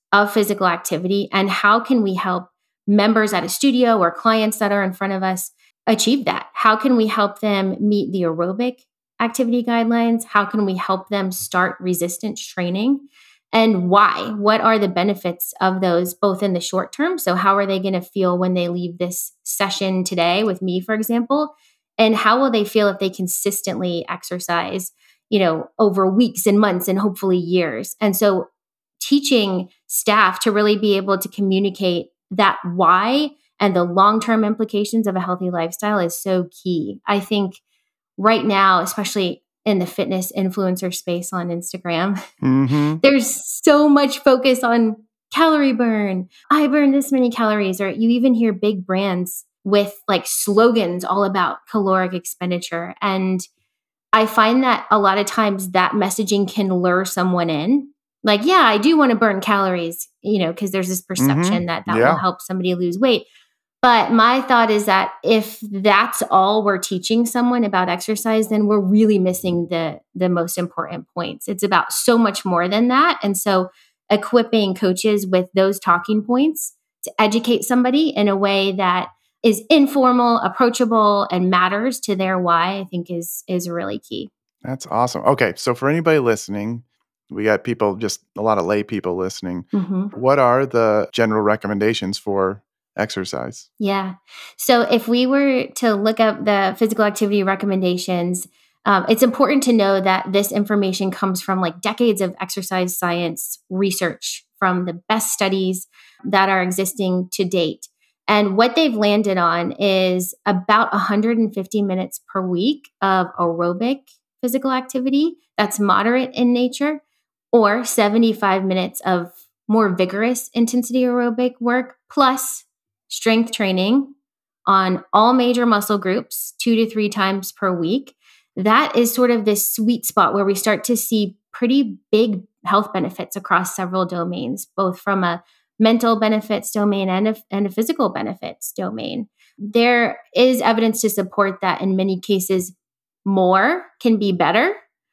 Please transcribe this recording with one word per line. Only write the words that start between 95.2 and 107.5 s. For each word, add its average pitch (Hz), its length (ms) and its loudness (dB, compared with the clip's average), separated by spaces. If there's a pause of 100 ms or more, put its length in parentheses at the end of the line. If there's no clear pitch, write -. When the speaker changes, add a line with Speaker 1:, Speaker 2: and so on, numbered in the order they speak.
Speaker 1:
were 269 480 0
to 226 220 0
look 220 240 0
up 220 240 0
the 196 340 0
physical 220 260 0
activity 208 380 0
recommendations, 185 1040 -2 (400)
um, 196 220 4
it's 226 160 4
important 277 400 2
to 247 80 2
know 196 280 4
that 185 320 0
this 202 200 0
information 202 580 0
comes 185 320 -4
from, 185 180 -2
like, 175 200 -4
decades 220 400 0
of 185 200 -4
exercise 185 560 -4
science 175 600 -4 (100)
research 185 800 -4 (140)
from 180 240 0
the 175 80 -6
best 214 400 -4
studies 190 560 -2 (360)
that 196 240 2
are 190 140 2
existing 180 720 -2
to 202 120 -2
date. 175 440 -4 (380)